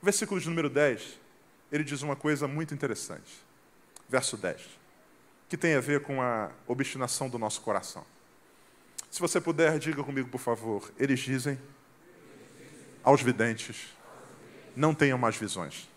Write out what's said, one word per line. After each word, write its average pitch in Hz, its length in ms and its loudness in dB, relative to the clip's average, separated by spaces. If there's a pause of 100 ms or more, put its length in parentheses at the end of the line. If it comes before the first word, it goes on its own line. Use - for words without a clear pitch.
O - 40 -2
versículo 196 360 0
de 147 80 -4
número 165 180 0
dez, 135 520 0 (520)
ele 147 120 0
diz 139 180 -6
uma 143 140 -4
coisa 147 320 0
muito 151 260 -4
interessante. - 580 -8 (760)
Verso 127 260 0
dez, 92 260 -6 (880)
que - 80 -6
tem 160 200 4
a 135 40 6
ver 139 220 0
com 139 220 -4
a 113 260 0 (160)
obstinação 131 640 -2
do 120 80 -6
nosso 113 240 -4
coração. 98 420 -4 (1080)
Se - 80 -8
você 170 200 2
puder, 160 380 4
diga 147 260 -4
comigo, 135 240 -2
por 123 140 -8
favor. 113 560 -2
Eles 135 220 2
dizem 131 380 -2 (1500)
aos 135 180 8
videntes, 113 760 0 (800)
"Não 151 180 4
tenham 139 260 4
mais 113 160 2
visões." 92 600 -8